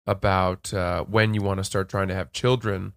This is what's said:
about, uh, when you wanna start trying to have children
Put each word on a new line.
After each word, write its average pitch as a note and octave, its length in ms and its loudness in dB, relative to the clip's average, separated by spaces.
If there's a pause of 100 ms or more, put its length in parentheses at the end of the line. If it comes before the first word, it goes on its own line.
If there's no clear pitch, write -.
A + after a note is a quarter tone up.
about, F#2+ 640 0
uh, F2 300 -2
when A2 300 2
you G#2 80 0
wanna F#2+ 240 0
start F#2+ 240 -4
trying G2 180 -2
to F#2+ 80 -2
have F#2 160 -6
children G#2+ 640 0